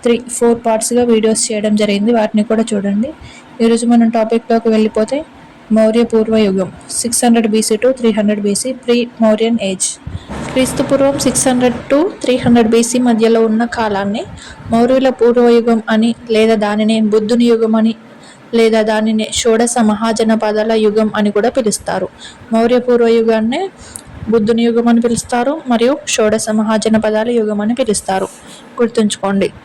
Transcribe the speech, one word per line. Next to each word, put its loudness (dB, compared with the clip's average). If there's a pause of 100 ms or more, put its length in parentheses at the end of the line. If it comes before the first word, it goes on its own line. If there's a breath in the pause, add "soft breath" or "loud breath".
త్రీ 0 (100)
ఫోర్ 0
పార్ట్స్గా 0
వీడియోస్ 0
చేయడం -2
జరిగింది, 0
వాటిని 0
కూడా -4 (100)
చూడండి. -2 (520 loud breath)
ఈరోజు 2
మనం 4
టాపిక్లోకి -2
వెళ్ళిపోతే 0 (480)
మౌర్య 2
పూర్వయుగం 0 (180)
సిక్స్ -4
హండ్రెడ్ 4
బీసీ 0
to 2
త్రీ 0
హండ్రెడ్ 0
బీసీ, -2
pre -2 (140)
Mauryan 2
age. -4 (680 loud breath)
క్రీస్తు -2
పూర్వం 0
సిక్స్ -2
హండ్రెడ్ 2 (180)
to 2 (120)
త్రీ 0
హండ్రెడ్ 2
బీసీ 0
మధ్యలో 2
ఉన్న 0
కాలాన్ని -4 (460 loud breath)
మౌర్యుల 2
పూర్వయుగం 2
అని, 0 (160)
లేదా 2
దానినే 0
బుద్ధుని 2
యుగం 2
అని, 2 (600 loud breath)
లేదా 2
దానినే -2
షోడశ 0
మహాజనపదాల 0
యుగం 2
అని 0
కూడా 0
పిలుస్తారు. -4 (440 loud breath)
మౌర్య 2
పూర్వయుగాన్నే 0 (580 loud breath)
బుద్ధుని 2
యుగం 0
అని 4
పిలుస్తారు -2
మరియు 0 (100)
షోడశ 0
మహాజనపదాల 0
యుగం -2
అని -2
పిలుస్తారు. -2 (520 loud breath)
గుర్తుంచుకోండి. -2 (120)